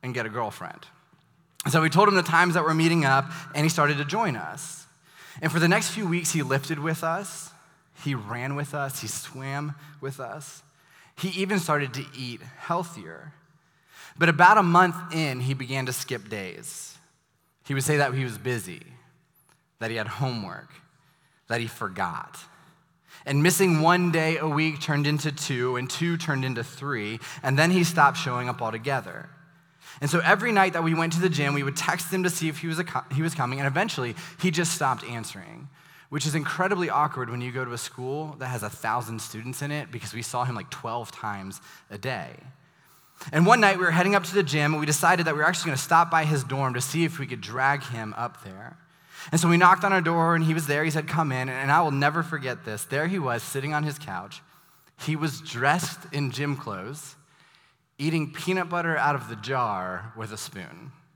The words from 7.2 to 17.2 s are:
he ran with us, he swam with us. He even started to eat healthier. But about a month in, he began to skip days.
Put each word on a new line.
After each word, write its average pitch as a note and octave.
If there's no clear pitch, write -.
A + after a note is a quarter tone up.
he C#3
ran A#2+
with C#3+
us, C#3
he A2+
swam C#3
with C3+
us. B2+
He F3+
even F#3+
started D3
to C3+
eat B2
healthier. D3+
But E3
about F3
a G#3
month F3
in, C#3+
he C3+
began C3+
to B2+
skip G#2+
days. -